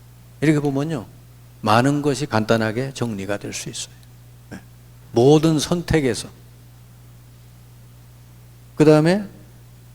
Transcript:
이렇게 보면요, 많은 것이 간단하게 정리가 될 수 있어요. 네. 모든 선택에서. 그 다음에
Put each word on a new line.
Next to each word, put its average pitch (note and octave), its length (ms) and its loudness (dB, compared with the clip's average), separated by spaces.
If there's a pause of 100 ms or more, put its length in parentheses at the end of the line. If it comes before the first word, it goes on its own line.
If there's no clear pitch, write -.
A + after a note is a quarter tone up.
(420)
이렇게 D3 180 2
보면요, C#3+ 460 -4 (560)
많은 B2+ 400 2
것이 C#3+ 240 -4
간단하게 A2 680 -2
정리가 G2+ 440 -6
될 G#2+ 160 -14
수 - 160 -12
있어요. - 240 -14 (580)
네. G2 80 -16 (520)
모든 D3 480 4
선택에서. D3+ 680 -4 (2500)
그 D3+ 100 4
다음에 D#3+ 420 4 (680)